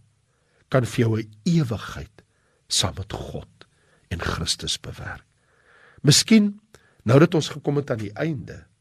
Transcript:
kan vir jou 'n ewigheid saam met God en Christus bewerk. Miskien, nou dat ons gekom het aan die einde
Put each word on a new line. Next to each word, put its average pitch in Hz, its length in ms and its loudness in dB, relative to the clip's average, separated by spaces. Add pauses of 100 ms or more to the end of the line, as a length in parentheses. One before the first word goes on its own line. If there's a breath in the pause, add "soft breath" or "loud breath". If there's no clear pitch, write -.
(680)
kan 127 180 2
vir - 200 0
jou 110 140 0
'n 107 140 -14 (100)
ewigheid 120 800 -2 (460)
saam - 260 -2
met - 180 -10
God - 360 -10 (600)
en 85 120 -6
Christus - 600 -6
bewerk. - 440 -14 (760 soft breath)
Miskien, 202 580 4 (420 soft breath)
nou 123 160 6
dat 170 160 6
ons 151 140 0
gekom 143 280 -4
het - 140 -2
aan 117 80 -4
die 104 140 -10
einde 123 540 -8 (140)